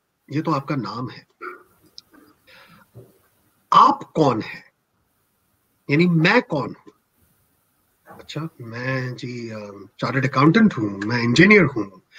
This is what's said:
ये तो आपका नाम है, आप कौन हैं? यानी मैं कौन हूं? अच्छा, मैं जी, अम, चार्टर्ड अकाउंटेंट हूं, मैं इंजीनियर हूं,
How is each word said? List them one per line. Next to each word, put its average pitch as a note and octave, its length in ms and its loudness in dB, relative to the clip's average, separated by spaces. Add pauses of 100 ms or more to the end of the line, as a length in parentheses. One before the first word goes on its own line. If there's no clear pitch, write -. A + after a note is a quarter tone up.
(320)
ये C#3+ 100 -4
तो D#3+ 100 -4
आपका C#3+ 240 -4
नाम A2+ 340 -8
है, - 180 -20 (2500)
आप - 420 4
कौन B2+ 260 2
हैं? - 320 -16 (1160)
यानी D#3+ 180 2
मैं F3 340 2
कौन D#3+ 380 -6
हूं? - 120 -20 (1160)
अच्छा, - 420 -12 (120)
मैं B2 540 -8
जी, A#2+ 340 -12
अम, G2+ 400 -16 (100)
चार्टर्ड C3 260 -2
अकाउंटेंट E3 480 4
हूं, G#2 160 -4
मैं G#2+ 340 -4
इंजीनियर E3 400 6
हूं, G#2+ 360 -6 (200)